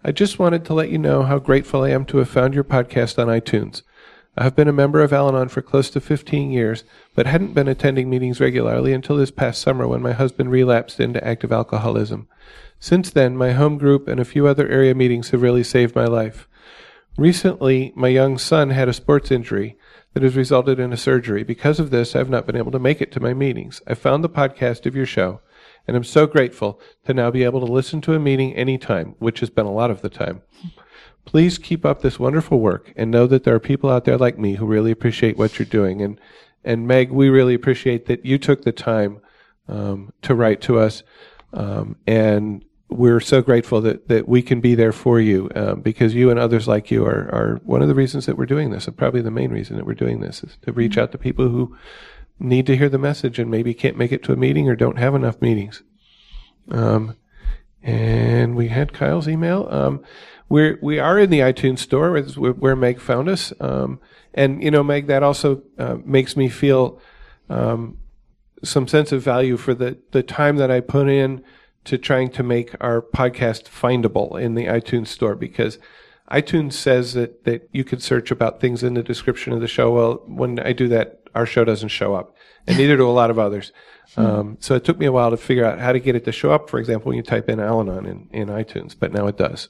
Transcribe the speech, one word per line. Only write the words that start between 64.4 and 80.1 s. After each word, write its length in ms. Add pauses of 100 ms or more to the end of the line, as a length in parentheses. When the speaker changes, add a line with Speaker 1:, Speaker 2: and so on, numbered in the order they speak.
Speaker 1:
you 80
know, 140
Meg, 240
that 160
also, 380 (140)
uh, 280
makes 320
me 120
feel, 520 (500)
um, 480 (640)
some 240
sense 240
of 120
value 340
for 180
the, 240 (140)
the 100
time 360
that 120
I 100
put 280
in 340 (420)
to 140
trying 320
to 120
make 380
our 220
podcast 640
findable 760
in 140
the 120
iTunes 420
store, 260
because 440 (520)
iTunes 440
says 400
that, 300
that 280
you 100
can 160
search 320
about 300
things 240
in 100
the 80
description 500
of 80
the 80
show. 240
Well, 340